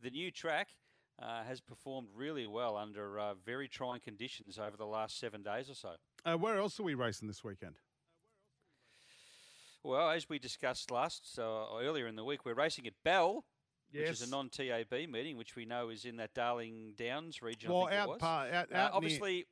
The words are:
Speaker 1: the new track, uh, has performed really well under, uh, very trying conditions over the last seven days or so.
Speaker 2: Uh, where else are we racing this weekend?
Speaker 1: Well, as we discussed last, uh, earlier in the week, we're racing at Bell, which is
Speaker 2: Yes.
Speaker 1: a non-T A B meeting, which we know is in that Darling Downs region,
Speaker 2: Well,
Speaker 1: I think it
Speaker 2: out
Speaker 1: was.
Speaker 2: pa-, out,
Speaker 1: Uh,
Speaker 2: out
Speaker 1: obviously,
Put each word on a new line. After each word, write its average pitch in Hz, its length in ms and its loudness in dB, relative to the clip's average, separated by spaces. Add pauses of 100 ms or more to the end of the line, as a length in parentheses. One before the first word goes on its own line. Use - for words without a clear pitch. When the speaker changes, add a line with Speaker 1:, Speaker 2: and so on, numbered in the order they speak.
Speaker 1:
the 123 80 -6
new 165 180 -4
track, 165 400 0 (520)
uh, 113 220 -6
has 127 180 -8
performed 131 540 -10
really 135 320 -4
well 110 280 0
under, 104 440 -4
uh, 104 140 0 (120)
very 127 220 -4
trying 123 320 -4
conditions 104 580 -10
over 104 180 -4
the 107 120 -6
last 107 320 -2
seven 107 240 -6
days 117 260 -2
or 135 60 -14
so. 92 160 -10 (340)
Speaker 2:
Uh, 165 100 4
where 208 220 2
else 202 220 0
are 214 40 -2
we 156 120 0
racing 117 320 0
this - 160 -8
weekend? 98 320 -10 (2000)
Speaker 1:
Well, 143 280 6
as 165 180 0
we 151 100 -2
discussed 127 520 -2
last, 131 480 0
uh, 110 260 0 (140)
earlier 135 280 2
in 110 80 -6
the 110 80 -6
week, 135 220 -2
we're 120 80 0
racing 139 340 2
at 101 60 -8 (100)
Bell, 185 420 6 (460)
which 143 180 -2
is 110 120 -2
Speaker 2:
Yes. 120 60 -4
Speaker 1:
a 127 40 -6
non-T 135 380 -2
A 117 140 2
B 131 240 -2
meeting, 135 300 -2
which - 180 -10
we 117 100 -8
know 120 240 -2
is 110 160 -8
in 117 120 -6
that 110 160 -4
Darling 113 640 0
Downs 135 460 -4
region, 113 300 -2
Speaker 2:
Well, 180 160 6
Speaker 1:
I - 20 0
think 196 40 2
it 208 80 4
Speaker 2:
out 196 80 2
Speaker 1:
was. - 100 -4
Speaker 2:
pa-, 156 320 2
out, 175 200 2
Speaker 1:
Uh, - 60 0
Speaker 2:
out - 160 6
Speaker 1:
obviously, 180 580 2